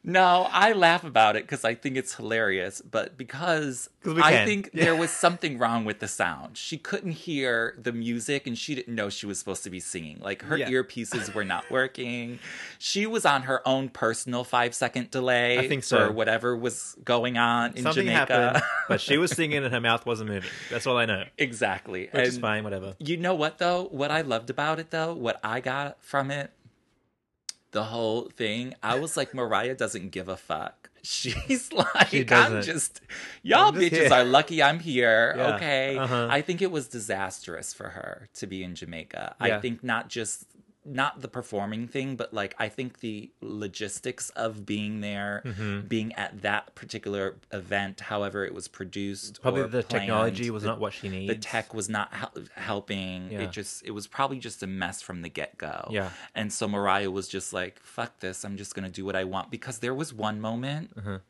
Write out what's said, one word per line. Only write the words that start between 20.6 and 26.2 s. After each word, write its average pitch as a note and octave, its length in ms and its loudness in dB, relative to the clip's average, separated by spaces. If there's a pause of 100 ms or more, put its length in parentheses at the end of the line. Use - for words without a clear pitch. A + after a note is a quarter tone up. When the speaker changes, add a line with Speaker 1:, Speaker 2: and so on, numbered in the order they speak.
Speaker 2:
That's A#2+ 160 -2
all B2 100 4
I A#2 80 6
know. G2+ 200 0 (120)
Speaker 1:
Exactly. G2+ 760 -2
Speaker 2:
Which B2+ 160 2
is B2 100 0
Speaker 1:
And A#2+ 40 -6
Speaker 2:
fine, G#2+ 220 0
whatever. G2 340 -6
Speaker 1:
you E3 200 -4
know F3+ 180 0
what, D#3 240 0
though? F3+ 320 2
What C#3+ 180 -2
I D#3 120 2
loved A#2+ 280 -2
about D3+ 300 0
it, D#3+ 100 -10
though, E3 240 -2
what A#2 300 -2
I A2+ 160 -2
got C#3 440 -4
from C#3 280 0